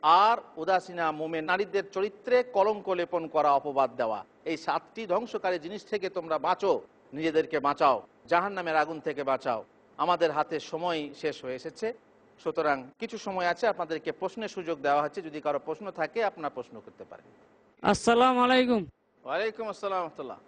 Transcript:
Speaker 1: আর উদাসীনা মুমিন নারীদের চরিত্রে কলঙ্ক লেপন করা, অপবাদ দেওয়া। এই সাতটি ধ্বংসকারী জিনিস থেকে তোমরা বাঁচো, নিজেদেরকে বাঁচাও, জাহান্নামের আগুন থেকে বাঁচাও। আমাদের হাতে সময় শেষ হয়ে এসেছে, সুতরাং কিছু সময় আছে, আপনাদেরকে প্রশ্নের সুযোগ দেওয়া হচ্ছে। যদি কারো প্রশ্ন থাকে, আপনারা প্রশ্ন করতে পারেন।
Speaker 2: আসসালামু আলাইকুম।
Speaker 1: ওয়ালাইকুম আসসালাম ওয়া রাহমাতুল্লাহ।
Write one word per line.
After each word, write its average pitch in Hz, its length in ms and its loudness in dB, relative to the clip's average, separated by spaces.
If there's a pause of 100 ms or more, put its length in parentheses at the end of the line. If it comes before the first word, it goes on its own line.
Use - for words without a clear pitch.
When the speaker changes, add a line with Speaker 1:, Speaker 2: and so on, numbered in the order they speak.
Speaker 1:
আর 185 360 6 (180)
উদাসীনা 170 560 0
মুমিন 160 320 -4
নারীদের 190 460 0
চরিত্রে 208 520 -2
কলঙ্ক 208 460 0
লেপন 175 400 -2
করা, 147 240 2
অপবাদ 135 440 2
দেওয়া। 110 280 -2 (200)
এই 160 120 -4
সাতটি 175 500 -6
ধ্বংসকারী 190 520 -2
জিনিস 175 260 -10
থেকে 190 260 -6
তোমরা 160 280 -4
বাঁচো, 175 340 0 (400)
নিজেদেরকে 160 480 0
বাঁচাও, 139 420 4 (240)
জাহান্নামের 175 500 0
আগুন 156 240 0
থেকে 143 240 -6
বাঁচাও। 127 400 -2 (320)
আমাদের 165 360 2
হাতে 151 280 -2
সময় 165 400 -4 (200)
শেষ 147 240 -4
হয়ে 127 100 -6
এসেছে, 165 380 -8 (500)
সুতরাং 151 340 0 (220)
কিছু 226 200 -8
সময় 185 280 -2
আছে, 175 200 0
আপনাদেরকে 160 460 -2
প্রশ্নের 196 360 -6
সুযোগ 165 340 -6
দেওয়া 143 200 4
হচ্ছে। 151 200 -6
যদি 151 180 -10
কারো 143 180 -2
প্রশ্ন 160 320 -8
থাকে, 175 340 -4
আপনারা 160 260 -4
প্রশ্ন 117 340 -12
করতে 90 260 -18
পারেন। - 160 -20 (560)
Speaker 2:
আসসালামু 240 580 4
আলাইকুম। 247 460 4 (380)
Speaker 1:
ওয়ালাইকুম 208 440 -4
আসসালাম 196 300 -4
ওয়া 180 40 -2
রাহমাতুল্লাহ। 143 460 -10